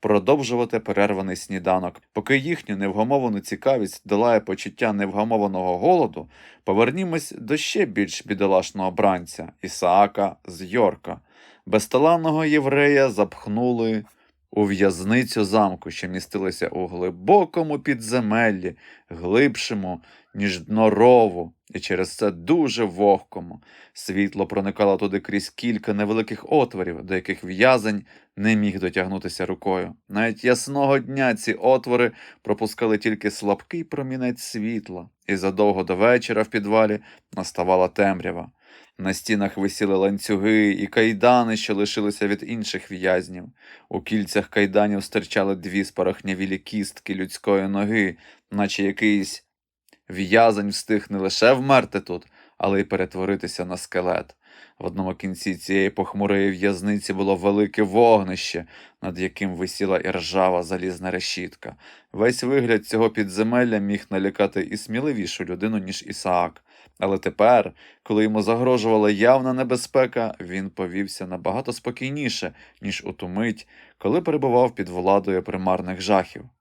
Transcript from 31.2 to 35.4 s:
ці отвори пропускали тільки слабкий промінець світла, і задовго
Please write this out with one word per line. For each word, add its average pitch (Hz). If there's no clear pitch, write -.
ці -
отвори 120
пропускали 110
тільки 107
слабкий 101
промінець 131
світла, 104
і 101
задовго 95